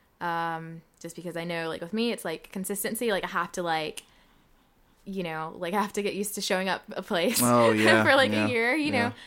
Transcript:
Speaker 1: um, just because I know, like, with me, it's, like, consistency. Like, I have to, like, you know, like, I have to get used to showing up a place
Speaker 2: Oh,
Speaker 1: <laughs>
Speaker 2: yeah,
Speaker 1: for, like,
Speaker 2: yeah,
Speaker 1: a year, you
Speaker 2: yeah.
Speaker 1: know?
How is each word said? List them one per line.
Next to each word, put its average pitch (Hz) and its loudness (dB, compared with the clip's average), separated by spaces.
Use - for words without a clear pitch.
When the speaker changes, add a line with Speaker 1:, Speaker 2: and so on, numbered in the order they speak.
Speaker 1:
um, 165 -4
just 165 -12
because 170 -10
I 165 -6
know, 170 -4
like, 160 -6
with 170 -8
me, 226 0
it's, 226 -6
like, 160 -8
consistency. 208 -2
Like, 180 2
I 180 -4
have 175 -2
to, 185 -4
like, 160 -2
you 190 -6
know, 160 -6
like, 175 -6
I 190 2
have 202 -4
to 202 -2
get 196 -2
used 202 -4
to 208 -6
showing 190 0
up - -4
a - -6
place 196 0
Speaker 2:
Oh, 120 6
Speaker 1:
<laughs> - -
Speaker 2:
yeah, 107 6
Speaker 1:
for, 277 6
like, 269 4
Speaker 2:
yeah, 214 2
Speaker 1:
a - 0
year, 240 0
you 302 -2
Speaker 2:
yeah. 240 2
Speaker 1:
know? - -6